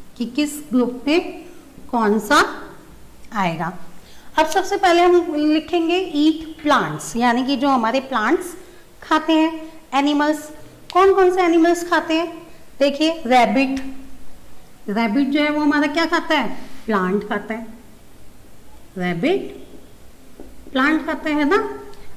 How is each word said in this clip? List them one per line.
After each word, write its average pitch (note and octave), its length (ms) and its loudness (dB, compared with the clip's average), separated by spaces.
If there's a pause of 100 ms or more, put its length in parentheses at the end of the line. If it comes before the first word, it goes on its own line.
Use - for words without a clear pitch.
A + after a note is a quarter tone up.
(160)
कि A#3+ 100 -6
किस D4 240 -2 (220)
group B3 340 0
में - 380 -2 (460)
कौन A3 280 2
सा D4 420 2 (720)
आएगा। F3 460 -2 (600)
अब D#4+ 80 4
सबसे F#4 300 -2
पहले F4 260 4
हम F4 320 4
लिखेंगे D#4+ 640 0
eat D#4 640 0
plants, G3 540 0
यानी A#3+ 280 2
कि C#4 120 0
जो C#4 120 0
हमारे A#3+ 320 2
plants B3+ 560 -2 (460)
खाते D#4 300 2
हैं, D#4+ 400 0 (220)
Animals। D4 560 2 (420)
कौन F#4+ 220 6
कौन F#4 200 6
से F#4 80 2
animals E4+ 480 4
खाते D#4+ 240 0
हैं? E4+ 320 -4 (320)
देखिए D#4 480 2
rabbit, B3+ 720 2 (920)
Rabbit A#3 400 0
जो D4 140 2
है D4+ 80 0
वो D4+ 100 -2
हमारा D4 260 2
क्या D#4+ 200 0
खाता D#4+ 280 0
है? B3+ 220 0 (300)
Plant G3 420 0
खाता G#3 260 -6
है। A#3 120 -10 (1300)
Rabbit F3+ 680 -2 (1080)
Plant D4 340 0
खाता D#4 240 -4
है D4 140 0
ना, G4+ 360 0 (360)